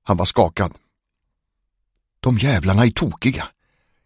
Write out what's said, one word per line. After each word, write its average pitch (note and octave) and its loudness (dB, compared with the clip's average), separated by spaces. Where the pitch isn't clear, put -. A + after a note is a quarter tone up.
Han G2 0
var F2+ 0
skakad. F#2+ 0
"De B2+ 0
jävlarna G#2 2
är A#2 4
tokiga. - -4